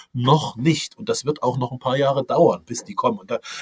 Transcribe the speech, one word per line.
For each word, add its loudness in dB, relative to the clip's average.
noch 2
nicht. 0
Und -10
das -2
wird -4
auch 2
noch -4
ein -8
paar -2
Jahre 0
dauern, 2
bis -6
die -14
kommen. 0
Und -14
da -4